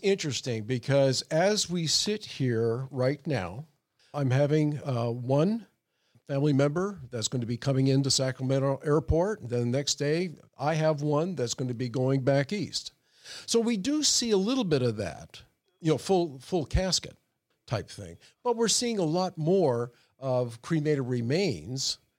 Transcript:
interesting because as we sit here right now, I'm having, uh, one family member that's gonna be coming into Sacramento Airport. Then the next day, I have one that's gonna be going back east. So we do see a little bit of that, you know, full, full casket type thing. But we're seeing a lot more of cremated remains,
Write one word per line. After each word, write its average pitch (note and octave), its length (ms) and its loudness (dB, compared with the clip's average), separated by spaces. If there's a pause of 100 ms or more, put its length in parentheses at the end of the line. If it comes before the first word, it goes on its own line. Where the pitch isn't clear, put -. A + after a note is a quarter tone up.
interesting C3 600 -2
because C3 680 2
as F#3 400 2
we E3+ 160 -2
sit G#3 380 -2
here A#2+ 680 -2
right C3+ 360 -2
now, A2+ 400 -4 (460)
I'm C#3 180 0
having, D3 540 2
uh, A#2+ 260 -2
one C#3+ 560 0 (600)
family C#3+ 260 2
member D#3 480 2 (100)
that's A2+ 180 -4
gonna A#2+ 180 -4
be A#2+ 100 -4
coming C3+ 320 2
into C3+ 220 4
Sacramento C3+ 760 0
Airport. D#3 640 0
Then A#2+ 220 -2
the C3 80 0
next C#3+ 180 -2
day, D#3 340 -2 (280)
I D3+ 160 0
have D#3 280 2
one D3+ 340 0
that's B2 180 -2
gonna B2 200 -4
be B2 140 -4
going C3 340 0
back C#3 300 2
east. - 380 -6 (560)
So A#3 140 2
we A3+ 160 2
do C#4+ 260 0
see A#3+ 300 0
a G3+ 40 6
little A3+ 280 2
bit D3+ 180 2
of A#2 140 0
that, D#2+ 460 -10 (380)
you D#3+ 120 4
know, C3 60 2
full, E3+ 420 0
full D#3+ 240 -4
casket - 520 -2 (520)
type G#2+ 200 -4
thing. F2 280 -16 (260)
But A#3+ 140 0
we're A3+ 120 2
seeing A#3 300 0
a F3+ 60 2
lot F3 340 0
more D3 540 2 (260)
of B2+ 440 -2
cremated D3+ 420 0
remains, B2 920 -2 (200)